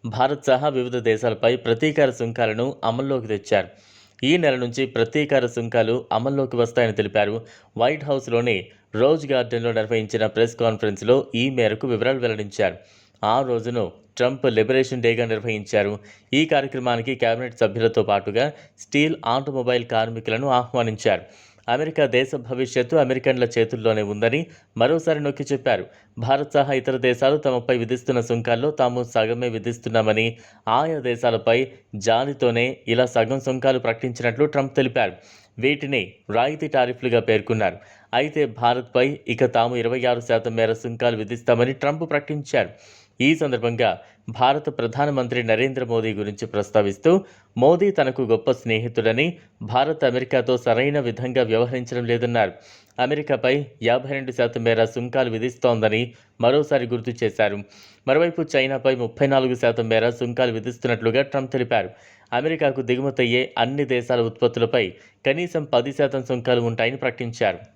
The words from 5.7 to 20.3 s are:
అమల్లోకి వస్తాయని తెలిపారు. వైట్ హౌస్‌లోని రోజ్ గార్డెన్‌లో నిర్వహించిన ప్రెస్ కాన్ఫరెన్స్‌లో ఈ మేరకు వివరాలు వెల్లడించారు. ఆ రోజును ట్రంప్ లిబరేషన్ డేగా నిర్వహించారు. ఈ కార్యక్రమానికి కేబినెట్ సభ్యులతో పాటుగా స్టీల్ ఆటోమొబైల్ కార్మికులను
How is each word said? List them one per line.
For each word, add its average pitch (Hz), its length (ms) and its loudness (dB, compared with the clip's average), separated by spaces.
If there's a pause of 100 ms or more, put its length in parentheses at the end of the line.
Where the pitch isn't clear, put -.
అమల్లోకి 131 440 -2
వస్తాయని 117 380 2
తెలిపారు. 104 520 0 (320)
వైట్ 139 280 0
హౌస్‌లోని 120 600 -2 (300)
రోజ్ 147 300 2
గార్డెన్‌లో 120 460 -2
నిర్వహించిన 110 540 -2
ప్రెస్ 117 300 0
కాన్ఫరెన్స్‌లో 110 800 2
ఈ 123 140 0
మేరకు 117 380 0
వివరాలు 123 320 0
వెల్లడించారు. 107 560 -2 (480)
ఆ 113 180 2
రోజును 120 640 -4 (120)
ట్రంప్ 127 280 0
లిబరేషన్ 127 560 2
డేగా 117 240 2
నిర్వహించారు. 104 760 -2 (340)
ఈ 151 120 4
కార్యక్రమానికి 131 680 -2
కేబినెట్ 117 440 -2
సభ్యులతో 113 440 2
పాటుగా 104 480 0 (280)
స్టీల్ 151 360 0 (100)
ఆటోమొబైల్ 123 600 -2
కార్మికులను 113 640 -2